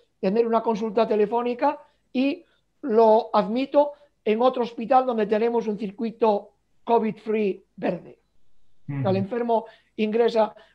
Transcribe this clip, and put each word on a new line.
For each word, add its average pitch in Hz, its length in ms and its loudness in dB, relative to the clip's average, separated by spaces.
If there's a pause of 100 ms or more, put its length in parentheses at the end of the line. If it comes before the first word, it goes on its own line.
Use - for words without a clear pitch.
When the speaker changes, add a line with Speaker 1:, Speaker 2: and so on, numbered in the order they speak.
(200)
Speaker 1:
tener 214 260 0
una 226 160 2
consulta 226 460 0
telefónica, 240 720 0 (320)
y 277 320 -2 (380)
lo 226 520 4
admito 262 580 0 (340)
en 214 160 0
otro 254 220 2
hospital 254 420 0
donde 220 220 -2
tenemos 220 400 0
un 208 100 -4
circuito 220 760 -2 (320)
covid 220 340 0
free 214 460 -2 (120)
verde. - 420 -6 (720)
Speaker 2:
Ujú. 139 180 -4
Speaker 1:
El 190 100 2
enfermo 226 480 -2 (320)
ingresa, 220 580 0 (200)